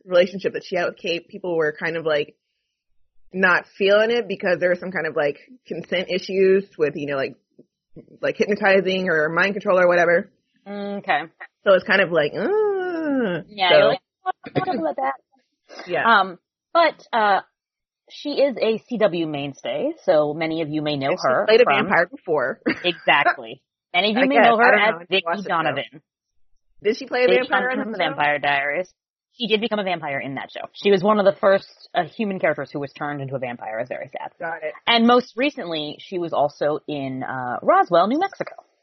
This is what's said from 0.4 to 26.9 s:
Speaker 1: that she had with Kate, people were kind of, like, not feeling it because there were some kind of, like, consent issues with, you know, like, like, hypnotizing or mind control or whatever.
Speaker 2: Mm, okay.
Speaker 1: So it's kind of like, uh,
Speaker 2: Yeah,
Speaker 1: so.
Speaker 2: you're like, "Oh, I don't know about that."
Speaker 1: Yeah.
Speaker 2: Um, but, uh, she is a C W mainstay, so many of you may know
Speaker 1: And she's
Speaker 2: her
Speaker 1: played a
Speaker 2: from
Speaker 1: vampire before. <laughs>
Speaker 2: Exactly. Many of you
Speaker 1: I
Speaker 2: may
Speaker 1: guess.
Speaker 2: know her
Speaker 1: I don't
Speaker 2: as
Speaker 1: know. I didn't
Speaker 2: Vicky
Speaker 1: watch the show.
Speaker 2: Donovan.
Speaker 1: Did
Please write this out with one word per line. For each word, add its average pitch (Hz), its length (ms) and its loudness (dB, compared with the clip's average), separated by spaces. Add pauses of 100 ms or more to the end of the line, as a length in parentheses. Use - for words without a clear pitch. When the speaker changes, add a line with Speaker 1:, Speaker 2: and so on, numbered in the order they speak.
Speaker 1:
that - 100 -8
she 190 120 -6
had 175 100 -2
with 185 100 -6
Kate, 170 320 -6
people 180 280 -6
were 151 220 0
kind 165 180 -4
of, 165 80 -6
like, 151 320 -2 (960)
not 180 340 2 (100)
feeling 208 340 4
it 233 180 -2
because 190 300 -2
there 180 120 0
were 180 60 0
some 180 140 -8
kind 165 160 -6
of, 151 80 -6
like, 147 240 -2 (280)
consent 180 440 -6
issues 190 540 2 (140)
with, 143 180 0
you 143 100 -8
know, 143 100 -4
like, 131 200 -4 (840)
like, 139 160 -2
hypnotizing 190 720 2
or 156 200 2
mind 180 260 0
control 196 240 0
or 180 80 6
whatever. 175 440 2 (360)
Speaker 2:
Mm, 202 320 -8
okay. 170 220 -2 (440)
Speaker 1:
So 202 100 6
it's 180 100 2
kind 190 160 2
of 170 100 0
like, 156 240 2
uh, 320 1120 -2
Speaker 2:
Yeah, 202 240 -2
Speaker 1:
so. 170 60 8
Speaker 2:
you're - 120 6
like, - 120 0 (240)
"Oh, 370 60 -4 (240)
I 381 100 -2
don't 370 120 -2
know 320 140 -4
about - 60 -8
that." - 880 -10
Speaker 1:
Yeah. 165 180 -2 (160)
Speaker 2:
Um, 185 180 -4 (340)
but, 330 400 2
uh, 208 280 2 (720)
she - 200 -12 (100)
is 269 200 2
a 220 180 0 (100)
C 240 100 -6
W 175 280 0
mainstay, 143 640 -6 (120)
so 151 300 4
many 160 280 -4
of 151 80 -6
you 151 120 -4
may 151 140 -4
know 135 140 -2
Speaker 1:
And 180 80 -2
she's - 60 -4
Speaker 2:
her 143 220 2
Speaker 1:
played 226 140 6
a 247 40 6
Speaker 2:
from 147 100 2 (120)
Speaker 1:
vampire 175 200 2
before. 147 600 -4
<laughs> - 180 -4
Speaker 2:
Exactly. 151 800 0 (320)
Many 190 160 2
of 208 80 -2
you 262 60 2
Speaker 1:
I - 20 4
Speaker 2:
may 269 100 0
Speaker 1:
guess. 220 80 8
Speaker 2:
know 233 140 6
her 233 60 4
Speaker 1:
I 254 60 6
don't 208 100 4
Speaker 2:
as 208 100 2
Speaker 1:
know. 165 60 -2
I - 40 -10
didn't 180 100 -18
Speaker 2:
Vicky 185 140 0
Speaker 1:
watch 170 140 -4
the 202 60 -8
show. 185 40 -8
Speaker 2:
Donovan. 156 540 -4 (800)
Speaker 1:
Did 214 160 0